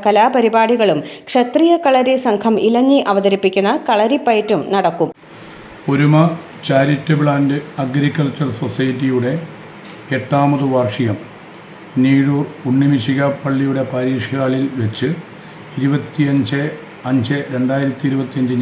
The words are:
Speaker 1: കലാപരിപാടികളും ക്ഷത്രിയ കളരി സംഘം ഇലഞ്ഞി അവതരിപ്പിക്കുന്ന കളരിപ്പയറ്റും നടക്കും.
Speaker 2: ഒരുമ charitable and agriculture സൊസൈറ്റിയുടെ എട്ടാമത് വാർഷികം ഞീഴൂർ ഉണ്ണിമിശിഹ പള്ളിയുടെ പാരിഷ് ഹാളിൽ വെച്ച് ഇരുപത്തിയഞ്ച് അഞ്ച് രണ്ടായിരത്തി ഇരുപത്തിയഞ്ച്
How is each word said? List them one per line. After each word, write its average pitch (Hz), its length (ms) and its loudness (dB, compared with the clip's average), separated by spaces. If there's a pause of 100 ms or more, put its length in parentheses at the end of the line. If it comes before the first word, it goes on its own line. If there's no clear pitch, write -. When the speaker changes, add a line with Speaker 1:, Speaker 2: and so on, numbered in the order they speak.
Speaker 1:
കലാപരിപാടികളും 226 920 2 (300)
ക്ഷത്രിയ 302 440 4 (120)
കളരി 262 300 4 (100)
സംഘം 220 300 2 (120)
ഇലഞ്ഞി 254 320 4 (120)
അവതരിപ്പിക്കുന്ന 196 600 2 (160)
കളരിപ്പയറ്റും 220 760 2 (140)
നടക്കും. 170 340 0 (840)
Speaker 2:
ഒരുമ 151 220 4 (520)
charitable 143 680 2
and 139 160 2 (320)
agriculture 143 680 -2 (100)
സൊസൈറ്റിയുടെ 127 760 -2 (840)
എട്ടാമത് 143 560 0
വാർഷികം 117 440 0 (880)
ഞീഴൂർ 139 420 2 (240)
ഉണ്ണിമിശിഹ 139 580 2 (140)
പള്ളിയുടെ 135 500 -2
പാരിഷ് 127 460 -4
ഹാളിൽ 131 260 0 (180)
വെച്ച് 113 280 -2 (680)
ഇരുപത്തിയഞ്ച് 139 840 0 (500)
അഞ്ച് 131 260 0 (180)
രണ്ടായിരത്തി 135 560 -2
ഇരുപത്തിയഞ്ച് 127 500 -2